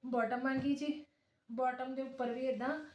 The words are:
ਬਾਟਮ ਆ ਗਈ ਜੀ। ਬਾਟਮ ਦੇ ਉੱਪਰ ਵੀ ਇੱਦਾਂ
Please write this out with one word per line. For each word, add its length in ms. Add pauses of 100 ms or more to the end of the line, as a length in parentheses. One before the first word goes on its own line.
ਬਾਟਮ 400
ਆ 80
ਗਈ 200
ਜੀ। 320 (460)
ਬਾਟਮ 420
ਦੇ 80
ਉੱਪਰ 280
ਵੀ 180
ਇੱਦਾਂ 360 (100)